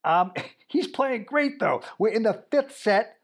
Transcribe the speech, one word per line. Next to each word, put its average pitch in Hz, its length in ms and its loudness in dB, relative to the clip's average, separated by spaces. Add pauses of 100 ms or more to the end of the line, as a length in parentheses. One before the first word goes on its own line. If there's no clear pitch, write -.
Um, 180 260 2 (200)
<laughs> - 160 -20
he's - 200 -2
playing 262 360 -2
great, 285 360 -2
though. 139 220 0 (160)
We're 208 160 0
in 226 100 0
the 208 260 0
fifth 277 280 0
set. 208 460 0